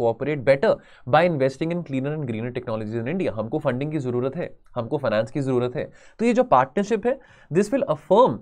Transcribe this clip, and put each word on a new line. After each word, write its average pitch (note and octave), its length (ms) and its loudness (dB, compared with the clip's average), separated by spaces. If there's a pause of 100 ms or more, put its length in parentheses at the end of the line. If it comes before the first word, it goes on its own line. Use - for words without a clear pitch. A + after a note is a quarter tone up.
cooperate C3 420 -2
better C3+ 300 4 (340)
by D3 200 4
investing D#3+ 480 0
in F3 140 -6
cleaner C3+ 260 -2
and C#3+ 140 -4
greener A#2+ 280 -6
technologies A2 440 -6
in B2 120 -4
India। D#3+ 200 -2
हमको A2 240 -4
फंडिंग C3+ 340 -2
की D#3 60 -4
ज़रूरत B2+ 380 -2
है, E3+ 140 -6 (240)
हमको A#2+ 240 -4
फाइनेंस A2+ 320 0
की D3+ 100 -4
ज़रूरत B2+ 360 0
है। C3 140 -6 (280)
तो A3 60 -2
ये A#3+ 80 4
जो B3 120 2 (120)
पार्टनरशिप G3+ 500 0
है, C4 120 0 (320)
this G3+ 240 2
will C4+ 120 0 (100)
affirm, F#3 460 4